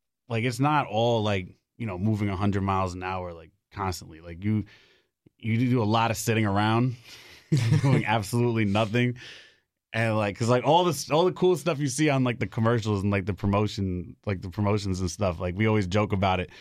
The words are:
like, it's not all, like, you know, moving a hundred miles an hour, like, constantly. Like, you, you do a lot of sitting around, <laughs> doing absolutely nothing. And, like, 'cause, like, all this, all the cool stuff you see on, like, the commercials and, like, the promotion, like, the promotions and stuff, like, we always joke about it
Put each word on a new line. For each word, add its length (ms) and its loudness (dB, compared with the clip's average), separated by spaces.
like, 160 -2
it's 160 -4
not 260 2
all, 360 2
like, 340 -2
you 80 -6
know, 120 -6
moving 300 0
a 80 -4
hundred 240 0
miles 320 0
an 100 -10
hour, 300 -6
like, 180 -18
constantly. 480 -8
Like, 240 -14
you, 220 0
you 180 -2
do 260 2
a 20 2
lot 260 2
of 80 -4
sitting 260 0
around, 520 2
<laughs> 300 2
doing 240 2
absolutely 640 0
nothing. 500 0
And, 240 0
like, 180 -2
'cause, 140 0
like, 140 4
all 200 6
this, 260 -2
all 140 4
the 80 2
cool 240 2
stuff 220 -2
you 80 -2
see 240 2
on, 120 2
like, 160 0
the 80 -4
commercials 560 0
and, 80 2
like, 140 0
the 80 -4
promotion, 840 -2
like, 160 -4
the 80 -8
promotions 500 0
and 100 -2
stuff, 300 -2
like, 160 -4
we 100 0
always 200 2
joke 260 0
about 260 0
it 120 -6